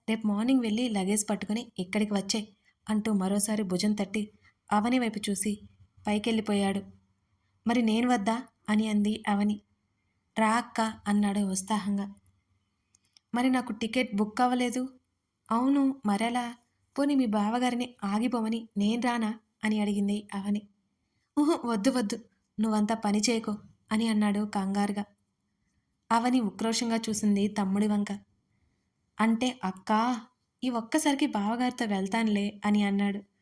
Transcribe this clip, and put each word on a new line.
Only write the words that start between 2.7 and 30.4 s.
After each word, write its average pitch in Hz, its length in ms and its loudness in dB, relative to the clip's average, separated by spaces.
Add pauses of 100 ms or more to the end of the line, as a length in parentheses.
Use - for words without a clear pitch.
అంటూ 214 260 0
మరోసారి 202 500 0
భుజం 185 300 0
తట్టి 202 280 -4 (480)
అవని 226 300 2
వైపు 220 200 -2
చూసి 208 320 -2 (560)
పైకెళ్ళిపోయాడు. 208 760 0 (840)
"మరి 240 160 2
నేను 226 280 2
వద్దా?" 226 260 0 (340)
అని 214 180 2
అంది 208 260 2 (140)
అవని. 208 300 2 (800)
"రా 214 140 4
అక్క" 240 300 -2 (260)
అన్నాడు 208 320 2
ఉత్సాహంగా. 196 640 -2 (1300)
"మరి 247 160 2
నాకు 247 240 0
టికెట్ 233 420 -2
బుక్ 214 260 0
అవ్వలేదు." 247 420 0 (640)
"అవును, 269 560 2
మరెలా? 226 400 0 (500)
పోనీ 285 200 2
మీ 262 100 4
బావగారిని 240 800 0
ఆగిపోమని 226 640 -2 (100)
నేను 214 240 2
రానా?" 233 300 0 (320)
అని 214 160 0
అడిగింది 208 540 -2
అవని. 202 280 -2 (760)
"ఉహు, 294 300 2
వద్దు 226 220 2
వద్దు, 240 300 0 (380)
నువ్వంతా 214 380 2
పని 208 240 0
చేయకు" 226 360 0 (360)
అని 220 160 0
అన్నాడు 208 380 2
కంగారుగా. 202 600 -2 (1080)
అవని 247 280 4
ఉక్రోషంగా 226 580 -2
చూసింది 208 500 0
తమ్ముడి 208 400 0
వంక. 208 240 0 (1080)
"అంటే 226 300 2 (160)
అక్కా, 185 360 0 (640)